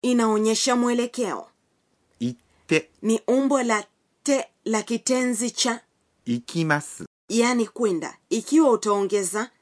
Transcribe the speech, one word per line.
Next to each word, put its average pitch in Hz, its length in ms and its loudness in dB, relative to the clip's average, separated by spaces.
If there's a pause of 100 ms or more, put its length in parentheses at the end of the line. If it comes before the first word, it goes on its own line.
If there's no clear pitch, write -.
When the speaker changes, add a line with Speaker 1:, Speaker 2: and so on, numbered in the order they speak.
Speaker 1:
Inaonyesha 220 720 2
mwelekeo. 240 720 -2 (720)
Speaker 2:
"Itte." - 680 -4 (120)
Speaker 1:
Ni 220 260 0
umbo 269 360 2
la 220 220 0 (380)
te 269 220 0 (200)
la 220 180 0
kitenzi 247 680 -2
cha 240 300 -4 (440)
Speaker 2:
"Ikimasu." 147 800 -2 (240)
Speaker 1:
yani 233 380 2
kwenda. 180 500 -4 (120)
Ikiwa 277 420 4
utaongeza 202 760 0 (120)